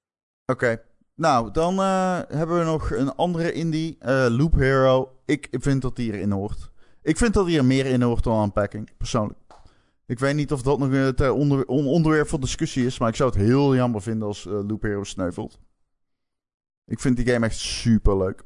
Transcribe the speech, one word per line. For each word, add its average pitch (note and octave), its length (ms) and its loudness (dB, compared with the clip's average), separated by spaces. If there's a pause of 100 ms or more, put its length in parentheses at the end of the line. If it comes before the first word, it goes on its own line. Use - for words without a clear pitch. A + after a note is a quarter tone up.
(460)
Oké. A#2+ 340 -2 (340)
Nou, B2+ 380 2
dan, E3+ 280 0
eh, F#3 380 0 (100)
hebben E3 300 -2
we E3 60 0
nog D#3+ 280 -2
een C3+ 220 -2
andere E3 380 -2
indie, D#3+ 480 -4
eh, C3 280 2
Loop C#3+ 260 2
Hero. C3 580 4 (120)
Ik C#3+ 260 -2
vind C3+ 320 0
dat A#2+ 140 -4
die A#2 160 -4
erin G2+ 180 -2
hoort. G2 400 -4 (320)
Ik D#3 140 0
vind A3+ 180 2
dat G3+ 120 4
die E3+ 120 2
er C3 60 4
meer C3 220 2
in B2+ 160 2
hoort A#2+ 220 2
dan A2 180 2
Unpacking, G#2 540 -4
persoonlijk. - 420 -4 (680)
Ik B2 120 -6
weet C#3 160 0
niet D3 180 -2
of C3 100 -4
dat C3+ 160 2
nog, C3+ 140 0
eh, C3+ 160 2
ter C3 240 2
onder-, C#3 340 2
on-, C#3 200 0
onderwerp D#3 420 2
van D#3 120 -4
discussie C3 460 -2
is, C3 120 -4
maar A#2 100 0
ik A2 80 -2
zou C3 140 2
het G#2 80 0
heel C3 360 4
jammer B2 280 0
vinden A2 260 -6
als, - 180 -10
eh, F2+ 60 -8 (160)
Loop G#2+ 140 -6
Hero G2+ 220 -4
sneuvelt. F2+ 540 -8 (1300)
Ik A#2 140 -8
vind B2+ 160 2
die A#2+ 120 0
game A#2 180 2
echt A2 120 -4
superleuk. G2 880 2